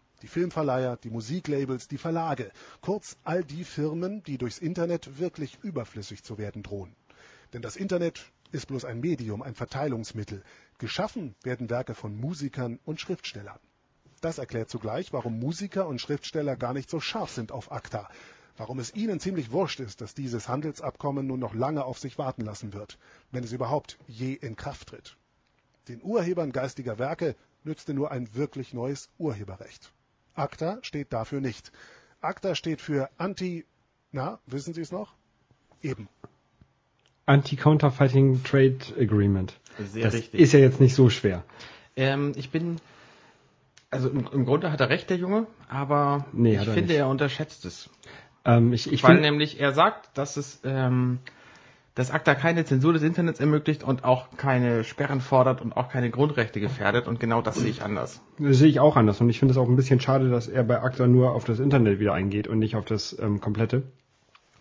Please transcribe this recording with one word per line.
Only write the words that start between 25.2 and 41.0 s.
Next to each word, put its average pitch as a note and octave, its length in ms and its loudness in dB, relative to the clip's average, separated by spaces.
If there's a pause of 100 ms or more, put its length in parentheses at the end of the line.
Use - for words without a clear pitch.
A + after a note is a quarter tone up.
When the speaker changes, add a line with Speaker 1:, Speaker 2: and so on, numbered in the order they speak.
Speaker 1:
Den A#2+ 160 -16
Urhebern F3 480 -2
geistiger B2+ 480 -6
Werke D3 380 -4 (260)
nützte D#3 300 -10
nur C#3+ 180 -4
ein A#2+ 240 -10
wirklich C3+ 380 -8
neues B2+ 440 -8
Urheberrecht. G2+ 760 -10 (420)
acta D#3+ 460 -6
steht C#3+ 320 -10
dafür A#2+ 260 -6
nicht. C3 320 -8 (480)
acta F#3 340 -4
steht D#3 280 -6
für C#3 360 -4
Anti-, F3+ 480 -8 (460)
na, D3+ 340 -8
wissen C#3 280 -10
Sie E3 80 -10
es D3+ 100 -10
noch? G3 220 -10 (680)
Eben. B2 280 -8 (1160)
Speaker 2:
Anti-Counterfeiting C3+ 1160 4
Trade C3+ 360 4 (200)
Agreement. G2+ 540 2 (240)
Speaker 3:
Sehr G#2 260 -6
Speaker 2:
Das A2 120 2
Speaker 3:
richtig. A#2 240 -2
Speaker 2:
ist C#3 120 10
ja D3 80 10
jetzt C3 220 8
nicht C3 140 8
so B2+ 140 10